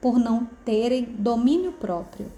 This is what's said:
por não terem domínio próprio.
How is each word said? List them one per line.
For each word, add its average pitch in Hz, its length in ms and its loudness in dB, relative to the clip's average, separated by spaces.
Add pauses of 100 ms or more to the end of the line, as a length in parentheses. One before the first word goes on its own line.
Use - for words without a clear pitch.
por 247 180 4
não 233 260 2 (200)
terem 240 400 2 (120)
domínio 247 540 2
próprio. 196 680 -8